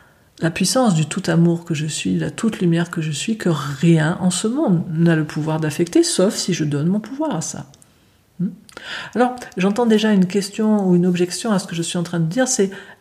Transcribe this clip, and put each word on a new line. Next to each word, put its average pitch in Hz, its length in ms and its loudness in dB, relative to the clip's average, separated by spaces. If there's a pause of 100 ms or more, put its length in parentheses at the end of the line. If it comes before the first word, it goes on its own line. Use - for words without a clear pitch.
(400)
la - 120 0
puissance 202 440 2
du 156 100 2
tout 185 220 -6
amour 170 360 4
que - 100 -4
je 147 120 -4
suis, 180 320 -2
la 160 120 -2
toute 220 300 -4
lumière 170 300 2
que 170 120 -6
je 156 100 -4
suis, 220 260 -4
que - 100 -4
rien 156 720 2
en 180 120 2
ce - 160 -2
monde 233 440 2
n'a 165 240 4
le 156 80 2
pouvoir 156 380 -4
d'affecter, 170 420 2
sauf - 320 2
si - 180 -2
je 156 120 -2
donne 143 220 0
mon 202 120 0
pouvoir 269 360 -4
à 160 60 -4
ça. - 260 -10 (720)
Hmm ? 185 80 -2 (680)
Alors, 247 200 0 (200)
j'entends 202 300 0
déjà 214 260 4
une 190 140 4
question 202 640 0
ou 180 60 6
une 175 100 4
objection 180 480 0
à 185 60 2
ce - 80 -6
que 170 80 -10
je 165 80 -4
suis 170 140 -6
en 175 60 -2
train 170 160 -4
de 165 60 0
dire, 247 240 0
c'est 196 200 0 (320)